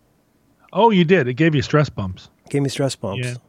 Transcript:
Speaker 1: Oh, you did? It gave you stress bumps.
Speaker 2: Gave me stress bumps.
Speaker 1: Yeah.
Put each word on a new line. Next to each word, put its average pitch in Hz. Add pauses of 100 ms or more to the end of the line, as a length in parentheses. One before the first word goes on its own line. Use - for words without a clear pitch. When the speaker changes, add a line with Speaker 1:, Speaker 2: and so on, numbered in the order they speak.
(720)
Speaker 1:
Oh, 214
you 190
did? 156
It 127
gave 160
you 139
stress 151
bumps. 92 (200)
Speaker 2:
Gave 143
me 139
stress 135
bumps. 117
Speaker 1:
Yeah. 123 (140)